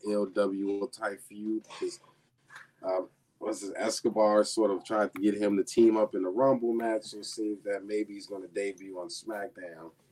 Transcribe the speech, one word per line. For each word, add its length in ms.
L 140
W 580
O 40
type 420
feud 340
'cause, 220
uh, 200
what's 200
his, 160
Escobar 680
sort 260
of 160
tried 260
to 80
get 140
him 240
to 60
team 340
up 160
in 80
the 80
Rumble 420
match, 320
so 140
it 80
seems 380
that 200
maybe 300
he's 120
gonna 220
debut 500
on 100
SmackDown 840